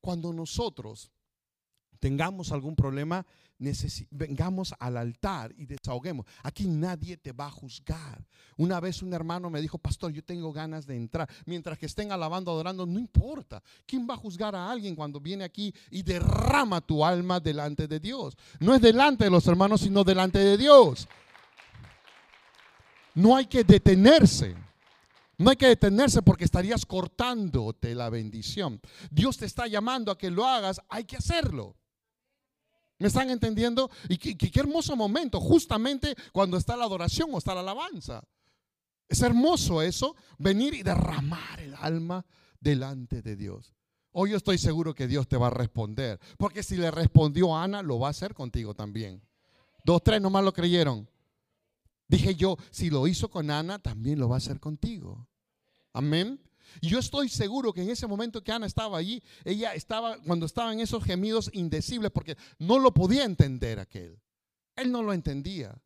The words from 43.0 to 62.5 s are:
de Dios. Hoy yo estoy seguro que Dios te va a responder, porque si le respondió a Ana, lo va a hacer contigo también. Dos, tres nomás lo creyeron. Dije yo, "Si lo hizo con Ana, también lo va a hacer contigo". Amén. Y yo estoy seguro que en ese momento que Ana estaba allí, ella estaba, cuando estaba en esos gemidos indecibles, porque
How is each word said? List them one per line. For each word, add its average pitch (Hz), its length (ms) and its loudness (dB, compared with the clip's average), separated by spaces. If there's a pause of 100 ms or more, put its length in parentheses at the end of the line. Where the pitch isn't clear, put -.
de 107 140 -10
Dios. 101 360 -14 (380)
Hoy 196 200 -2
yo 214 60 -2
estoy 185 220 0
seguro 160 360 -2
que 131 120 -6
Dios 135 220 -2
te 135 80 -2
va 120 100 2
a 120 40 2
responder, 113 680 -6 (180)
porque 202 280 -4
si 190 120 -6
le 170 140 0
respondió 160 640 4
a 160 80 -2
Ana, 196 200 -4
lo 127 180 -4
va 139 80 -2
a - 20 -2
hacer 190 240 -10
contigo 113 400 -8
también. 104 480 -12 (640)
Dos, 170 180 4
tres 214 180 4
nomás 196 220 2
lo 190 100 4
creyeron. 165 560 0 (1000)
Dije 190 260 4
yo, 185 220 0 (140)
"Si 170 200 -4
lo 147 160 2
hizo 185 240 -2
con 151 200 -6
Ana, 165 280 -6
también 120 400 -4
lo 123 100 0
va 123 80 0
a - 20 -2
hacer - 200 -8
contigo". 151 680 -10 (640)
Amén. 165 480 -2 (400)
Y 165 80 -4
yo 220 100 0
estoy 277 300 -4
seguro 226 440 -4
que 180 100 -6
en 202 80 -4
ese 240 160 -8
momento 214 360 -8
que 220 100 -6
Ana 220 140 -6
estaba 208 320 -6
allí, 202 240 -8 (220)
ella 208 300 -4
estaba, 220 440 -8
cuando 165 280 -2
estaba 226 260 -4
en 220 80 -6
esos 226 220 -4
gemidos 214 500 -2
indecibles, 190 580 -6
porque - 260 -6 (220)